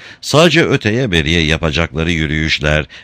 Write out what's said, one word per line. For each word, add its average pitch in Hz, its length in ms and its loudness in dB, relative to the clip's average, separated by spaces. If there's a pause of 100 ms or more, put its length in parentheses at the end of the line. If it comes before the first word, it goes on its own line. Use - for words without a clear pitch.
(220)
Sadece 160 440 2
öteye 110 460 -2
beriye 82 340 2
yapacakları 80 640 -2
yürüyüşler 76 720 -2 (180)